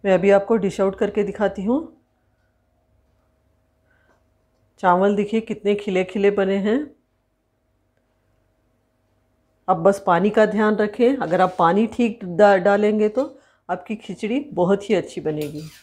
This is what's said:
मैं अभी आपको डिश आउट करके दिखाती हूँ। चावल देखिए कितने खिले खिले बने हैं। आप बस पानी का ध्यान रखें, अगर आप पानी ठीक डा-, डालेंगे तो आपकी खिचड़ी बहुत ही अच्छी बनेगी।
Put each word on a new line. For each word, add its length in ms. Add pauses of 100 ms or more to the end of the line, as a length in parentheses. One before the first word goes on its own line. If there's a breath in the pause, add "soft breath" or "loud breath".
मैं 100
अभी 180
आपको 260
डिश 240
आउट 160
करके 260
दिखाती 400
हूँ। 140 (3000)
चावल 360
देखिए 260
कितने 340
खिले 300
खिले 280
बने 260
हैं। 200 (3000)
आप 120
बस 280
पानी 220
का 180
ध्यान 280
रखें, 420
अगर 240
आप 180
पानी 300
ठीक 360
डा-, 340
डालेंगे 500
तो 140 (460 soft breath)
आपकी 280
खिचड़ी 420 (140)
बहुत 360
ही 60
अच्छी 260
बनेगी। 480 (140)